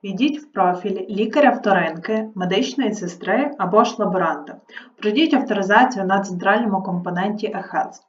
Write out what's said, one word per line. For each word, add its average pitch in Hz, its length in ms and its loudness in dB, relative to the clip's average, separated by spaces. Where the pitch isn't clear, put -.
Війдіть 208 360 -2
в - 120 -20
профіль 185 560 0
лікаря 220 420 4
вторинки, 196 840 0
медичної 202 600 -2
сестри 202 640 -2
або 202 260 4
ж - 140 -4
лаборанта. 180 580 -2
Пройдіть 285 380 2
авторизацію 208 720 2
на 196 160 2
центральному 196 640 0
компоненті 190 720 -4
eHealth. - 540 -6